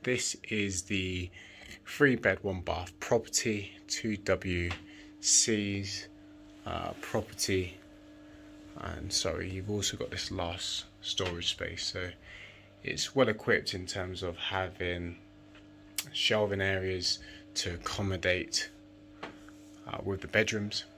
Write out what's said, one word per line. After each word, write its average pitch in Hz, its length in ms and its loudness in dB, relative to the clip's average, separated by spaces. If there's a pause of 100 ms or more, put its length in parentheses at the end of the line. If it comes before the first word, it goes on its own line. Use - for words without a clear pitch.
this - 340 0 (120)
is 101 340 0
the 92 480 0 (540)
three 139 320 6
bed, 95 260 4
one 92 200 -2
bath 85 380 -4
property, - 760 0 (100)
two 110 300 -2
W 92 540 2 (500)
Cs, 101 880 4 (560)
uh, 85 360 -2
property. 95 800 0 (1000)
And 85 340 -6
sorry, 90 380 0
you've 95 200 -4
also 104 260 0
got - 140 -4
this - 200 -4
last 90 540 -2 (160)
storage 87 480 -2
space, 85 360 -4
so 90 260 -2 (760)
it's - 320 -2
well 127 120 8
equipped - 460 2
in 90 120 -6
terms 92 360 -4
of 87 140 -2
having 87 800 -2 (960)
shelving 104 480 4
areas 95 580 2 (360)
to 87 200 0
accommodate, 90 960 0 (1200)
uh, - 160 -4
with 95 160 -2
the - 80 -8
bedrooms. 107 560 2 (140)